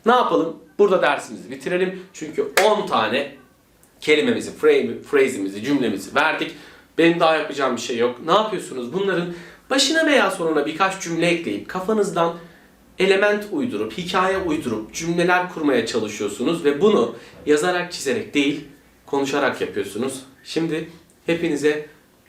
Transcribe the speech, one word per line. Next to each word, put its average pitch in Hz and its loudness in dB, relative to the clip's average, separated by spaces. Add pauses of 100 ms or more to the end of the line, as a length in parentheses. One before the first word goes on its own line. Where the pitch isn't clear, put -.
Ne 226 6
yapalım? 165 2 (240)
Burada 190 6
dersimizi 131 -2
bitirelim. 180 -4 (100)
Çünkü - -6 (120)
on 208 2
tane 117 -2 (640)
kelimemizi, 143 0
frame, 135 2 (100)
phrase'imizi, 104 0
cümlemizi 123 0
verdik. 151 0 (420)
Benim 170 4
daha 160 4
yapacağım 143 -2
bir 113 -6
şey 123 -4
yok. 123 -2
Ne 160 0
yapıyorsunuz? 156 -2
Bunların 175 -2 (360)
başına 285 2
veya 233 4
sonuna 160 0
birkaç 190 -2
cümle 170 -2
ekleyip 104 -2
kafanızdan 185 0 (640)
element 208 4
uydurup, 110 -4
hikaye 185 0
uydurup 131 -4
cümleler 175 0
kurmaya 135 0
çalışıyorsunuz 123 -2
ve 143 2
bunu 196 4 (300)
yazarak, 175 2
çizerek - -4
değil, 143 0 (400)
konuşarak 139 0
yapıyorsunuz. 104 -4 (200)
Şimdi 160 -4 (360)
hepinize 151 0 (440)